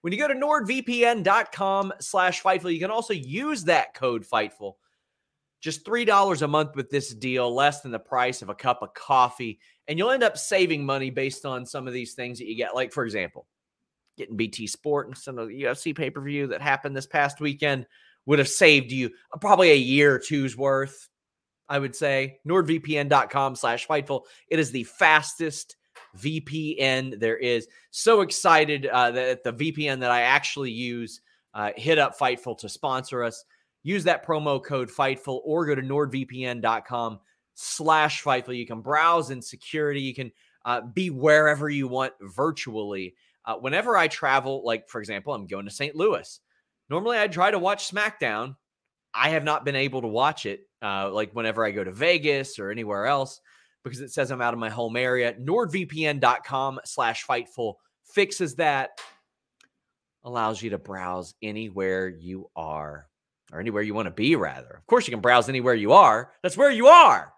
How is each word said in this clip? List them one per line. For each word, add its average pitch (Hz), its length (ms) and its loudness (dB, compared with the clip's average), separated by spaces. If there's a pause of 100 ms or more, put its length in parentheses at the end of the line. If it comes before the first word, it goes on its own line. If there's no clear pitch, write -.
When 170 120 -4
you 208 60 -6
go 294 80 0
to 277 80 0
nordvpn 240 880 0
dot 202 280 2
com 196 480 -2
slash 180 420 0
fightful, 180 320 0
you 165 60 -4
can 190 120 -4
also 226 220 -2
use 190 520 -6
that 160 280 2
code 117 300 -2
fightful. 104 500 -4 (880)
Just - 260 -10
three 233 200 -2
dollars 196 360 4
a 151 60 0
month 147 280 0
with 135 140 -6
this 139 240 -4
deal, 123 400 -2
less 139 280 2
than 131 100 -12
the 110 80 -6
price 127 420 -2
of 98 80 -14
a 104 60 -8
cup - 260 0
of 104 120 -10
coffee. 123 680 0 (280)
And 156 100 -6
you'll 214 140 2
end 262 120 2
up - 140 2
saving 165 480 0
money 135 240 -2
based 135 360 -6
on 127 200 -8
some 131 220 -10
of 123 60 -10
these 123 200 -10
things 123 240 -10
that 120 100 -14
you 113 80 -8
get. 113 200 -4
Like, 127 180 -4
for 139 100 -4
example, 98 440 -8 (680)
getting 104 200 -12
B 113 100 -2
T 107 200 -12
Sport 143 400 -4
and 131 100 -18
some 127 220 -14
of 113 80 -8
the 107 80 -14
U 135 140 -4
F 131 80 -6
C 160 160 -6
pay-per-view 143 540 -6
that 107 140 -6
happened 139 340 -2
this 135 120 -8
past 143 320 -2
weekend 143 480 -2 (400)
would 143 120 4
have 135 100 2
saved 143 420 6
you 127 180 -2 (300)
probably 190 320 8
a 147 40 12
year 135 400 4
or 123 40 -2
two's 135 360 -4
worth, 135 540 -2 (580)
I 143 120 -2
would 135 160 -6
say. 135 500 -2
nord 170 220 2
V 160 120 0
P 147 180 -4
N 143 100 -2
dot 135 220 4
com 135 260 0
slash 120 320 -2
fightful. 143 340 -2 (260)
It 160 120 0
is 131 120 0
the 120 120 -6
fastest 156 920 0 (400)
V 151 260 -6
P 147 380 -8
N 131 400 0
there 113 180 0
is. 120 300 0 (220)
So 220 320 4
excited, 156 640 2
uh, 123 260 2
that 127 320 -2
the 120 80 -2
V 151 220 -4
P 151 140 -4
N 135 120 -4
that 123 120 0
I 120 100 2
actually 135 500 0
use, 120 500 -8 (320)
uh, 104 220 -4
hit 151 240 2
up 139 180 2
Fightful 123 420 -2
to 104 100 -12
sponsor 131 540 -4
us. 113 200 -6 (400)
Use 175 200 -2
that 165 220 0
promo 151 380 -2
code 127 260 -4
fightful 135 540 -4
or 160 220 -2
go 147 100 0
to 131 60 -6
nord 135 300 -2
V 135 140 -6
P 127 200 -10
N 120 160 -6
dot 113 240 0
com 117 340 -6 (360)
slash 156 680 0
fightful. 127 340 -2
You 120 80 -8
can 113 160 -12
browse 156 480 2
in 131 120 -10
security. 147 600 -6
You 131 140 -8
can, 127 160 -10 (340)
uh, 120 160 -2
be 143 280 -4
wherever 151 600 4
you 139 180 -2
want 131 340 -2
virtually. 104 920 -6 (300)
Uh, 113 100 -6
whenever 175 420 0
I 165 100 4
travel, 135 580 0
like, 113 220 -2
for 117 120 -10
example, 104 340 -8
I'm 101 140 -10
going 98 180 -10
to 101 60 -14
Saint 143 240 -6
Louis. 180 440 -2 (500)
Normally, 214 300 -2
I 208 80 2
try 180 240 2
to 202 80 0
watch 196 320 -2
SmackDown. 135 640 -4 (580)
I 127 160 2
have 156 140 0
not 151 220 -2
been 139 100 -2
able 131 260 -2
to 117 60 -4
watch 131 380 0
it, 98 220 -8 (140)
uh, 98 300 -4
like, 104 220 -4
whenever 110 320 -2
I 104 60 -2
go 98 120 -4
to 92 80 -8
Vegas 143 680 0
or 98 120 -6
anywhere 104 340 -4
else 135 360 -2 (420)
because 123 160 -12
it 131 120 -14
says 135 200 -2
I'm 127 100 -6
out 120 120 0
of 117 60 -6
my 113 100 -6
home 117 260 -6
area. 123 440 0
nord 175 320 -2
V 180 140 -4
P 156 200 -6
N 147 140 -2
dot 123 240 4
com 135 420 -4
slash - 400 -4
fightful 120 500 -4 (300)
fixes 190 500 -2
that, 143 440 -2 (1200)
allows 110 380 -4
you 113 80 -6
to 98 80 -4
browse 90 640 -8
anywhere 95 680 -4
you 92 480 -12
are, 76 520 -10 (440)
or 78 80 -12
anywhere 104 220 -4
you 107 140 -4
wanna 104 160 -4
be, 123 240 2
rather. 69 340 -6
Of - 160 -20
course, 240 220 2
you 127 40 -6
can 110 100 -8
browse 123 280 6
anywhere 127 240 0
you 110 200 4
are. 123 380 8 (120)
That's 180 140 -4
where 277 140 6
you 233 160 6
are. 233 500 10